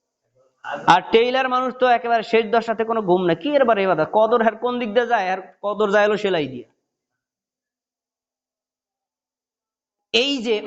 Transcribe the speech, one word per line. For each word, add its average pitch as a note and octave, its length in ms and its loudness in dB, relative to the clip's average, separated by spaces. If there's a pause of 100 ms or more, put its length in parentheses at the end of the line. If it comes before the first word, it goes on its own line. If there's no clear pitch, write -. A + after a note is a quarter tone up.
(640)
আর D3 380 0 (100)
টেইলার B3 380 2
মানুষ B3+ 300 -2
তো B3+ 80 2
একেবারে A#3 360 0
শেষ A3+ 280 0
দশাতে A3+ 320 0
কোনো A3+ 180 -2
ঘুম F#3 220 2
নাই। E3 120 2
কি C#4+ 200 -4
এর C4+ 100 4
বারে G#3+ 180 2
ইবাদত? D#3 300 0
কদর A3+ 340 2
আর G#3+ 80 0
কোন B3 240 -4
দিক G#3+ 140 -6
দিয়ে A#3+ 140 2
যায়? G3+ 240 0
আর F#3+ 60 -4 (240)
কদর G3+ 300 -2
যায় G#3 160 4
হলো G#3 100 0
সেলাই F3+ 300 -2
দিয়ে। B2 160 -12 (3500)
এই C#4 240 0
যে G#3+ 300 -2